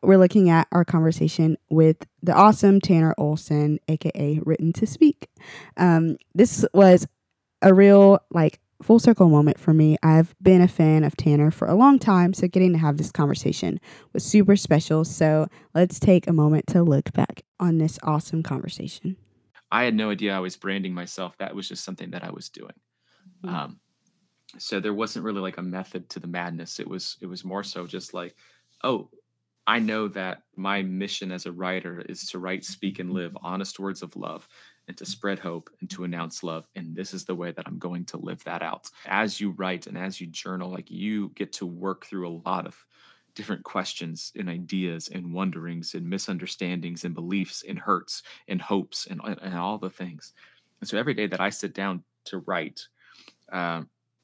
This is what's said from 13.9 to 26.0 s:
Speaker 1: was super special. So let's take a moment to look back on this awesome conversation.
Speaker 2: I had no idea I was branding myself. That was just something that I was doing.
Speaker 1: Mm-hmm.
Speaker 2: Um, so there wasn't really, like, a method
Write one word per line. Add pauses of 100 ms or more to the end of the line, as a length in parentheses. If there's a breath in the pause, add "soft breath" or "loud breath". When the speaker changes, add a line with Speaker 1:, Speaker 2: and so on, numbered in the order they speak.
Speaker 1:
was
super
special.
So (260 soft breath)
let's
take
a
moment
to
look
back (180)
on
this
awesome
conversation. (540 soft breath)
Speaker 2:
I
had
no
idea
I
was
branding
myself.
That
was
just
something
that
I
was
doing. (680)
Speaker 1:
Mm-hmm.
Speaker 2:
Um, (800)
so
there
wasn't
really,
like,
a
method